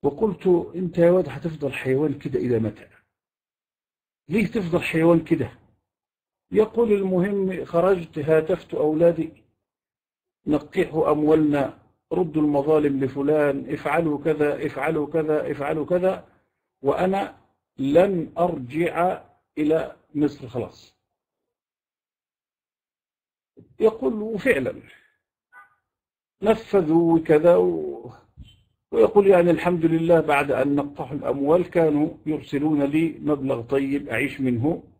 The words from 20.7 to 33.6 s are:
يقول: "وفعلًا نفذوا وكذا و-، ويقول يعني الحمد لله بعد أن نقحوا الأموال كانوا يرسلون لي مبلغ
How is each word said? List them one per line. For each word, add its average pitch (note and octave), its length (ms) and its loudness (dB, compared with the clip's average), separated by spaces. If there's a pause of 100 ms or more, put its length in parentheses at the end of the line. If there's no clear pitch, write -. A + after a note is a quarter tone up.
يقول: A3 340 0
"وفعلًا G#3 680 -4 (1600)
نفذوا E3+ 760 2
وكذا D#3+ 380 4
و-، D#3+ 560 -4 (800)
ويقول G3+ 340 6
يعني F3 240 6
الحمد E3 340 0
لله E3 360 4
بعد D3 300 0
أن C#3+ 240 0
نقحوا C#3+ 420 -6
الأموال C#3+ 540 0
كانوا D#3 380 2 (180)
يرسلون D3 560 -2
لي D#3 360 -2
مبلغ C3+ 440 -4